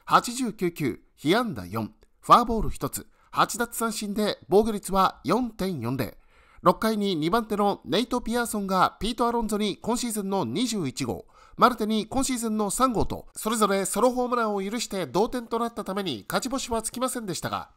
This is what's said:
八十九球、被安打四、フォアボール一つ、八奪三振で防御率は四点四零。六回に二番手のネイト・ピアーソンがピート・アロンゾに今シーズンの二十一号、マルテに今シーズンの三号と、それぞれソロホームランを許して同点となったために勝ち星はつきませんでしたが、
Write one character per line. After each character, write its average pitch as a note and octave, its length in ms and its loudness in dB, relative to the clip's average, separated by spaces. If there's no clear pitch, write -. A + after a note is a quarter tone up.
八 F3+ 280 4
十 A#3+ 200 -4
九 F3 180 -2
球、 C#3+ 300 -2
被 D#3 180 2
安 A3+ 200 0
打 F2+ 120 -8
四、 G#2 260 -6
フ D3+ 120 2
ォ F#3+ 40 12
ア A#3+ 80 6
ボ A3+ 160 -2
ー - 20 0
ル C#3+ 80 0
一 - 180 -4
つ、 - 200 -10
八 F3+ 260 0
奪 A#3 180 -4
三 A3+ 160 -2
振 G#3 220 -6
で G#3 240 -2
防 G3+ 140 6
御 A3 80 -2
率 F#3+ 220 -6
は F#3+ 320 2
四 A3 260 0
点 F3+ 300 -4
四 A#2+ 160 -2
零。 A#2+ 200 -6
六 F3+ 160 6
回 A3 180 0
に G3 200 0
二 D#3 140 0
番 A3 160 2
手 A3 100 -4
の G3+ 280 0
ネ F3 160 0
イ B3+ 60 0
ト・ B3+ 140 -2
ピ A#3 180 -2
ア A#3+ 60 0
ー - 20 -4
ソ G#3 140 -4
ン G3 80 -4
が F#3 320 4
ピ G#3 100 -2
ー A#3+ 60 -4
ト・ A#3+ 100 2
ア A#3+ 60 2
ロ A#3 100 0
ン G#3+ 60 -2
ゾ G#3 100 0
に G#3 200 0
今 A#3 200 -2
シ B3 100 -4
ー A3 40 -6
ズ G#3+ 100 -4
ン G3 80 -4
の F#3+ 140 0
二 E3 240 -2
十 G3+ 180 -2
一 C3 180 -6
号、 G2+ 220 -6
マ A3+ 120 8
ル A#3+ 60 -2
テ G#3+ 100 -2
に G#3+ 200 0
今 C4 160 0
シ C4+ 120 0
ー - 20 -2
ズ A3+ 140 -2
ン G#3+ 80 0
の G#3 100 0
三 B3 240 2
号 E3 140 2
と、 - 280 -6
そ - 140 -6
れ A#3 80 0
ぞ G#3+ 100 4
れ G3 200 2
ソ G3 160 -2
ロ B3+ 80 6
ホ B3 160 0
ー - 20 -2
ム A#3+ 80 0
ラ A3+ 80 2
ン G#3+ 100 0
を G3 80 -2
許 G#3 160 -4
し - 100 -6
て F#3 180 -4
同 G3 240 2
点 A#3+ 160 -4
と A#3 120 -2
な A#3 100 -2
っ A3+ 60 -14
た G#3 100 -8
た F#3+ 100 -6
め G3+ 80 -2
に B2 260 -6
勝 F#3+ 140 0
ち C4 80 -4
星 B3+ 200 -4
は A3+ 120 -2
つ - 100 -6
き A#3 80 -8
ま B3+ 80 0
せ B3+ 100 -6
ん A3+ 60 -8
で F3 100 -4
し - 60 -8
た B2 80 -4
が、 G2 280 -6